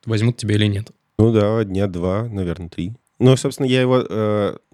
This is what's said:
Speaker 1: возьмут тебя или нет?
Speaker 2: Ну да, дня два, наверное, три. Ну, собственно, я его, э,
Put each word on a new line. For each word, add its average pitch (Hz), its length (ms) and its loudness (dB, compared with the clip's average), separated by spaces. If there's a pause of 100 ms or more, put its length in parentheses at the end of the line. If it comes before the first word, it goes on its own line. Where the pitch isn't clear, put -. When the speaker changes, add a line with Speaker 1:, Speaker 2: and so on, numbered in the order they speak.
Speaker 1:
возьмут 113 300 0
тебя 104 180 -4
или 104 120 2
нет? 104 240 -4 (280)
Speaker 2:
Ну 113 140 6
да, 110 320 2
дня 98 240 -2
два, 92 400 -4
наверное, 87 400 -6
три. 87 240 -8 (260)
Ну, 131 180 6
собственно, 139 300 -4
я 127 140 0
его, 127 280 2
э, 104 480 -2 (180)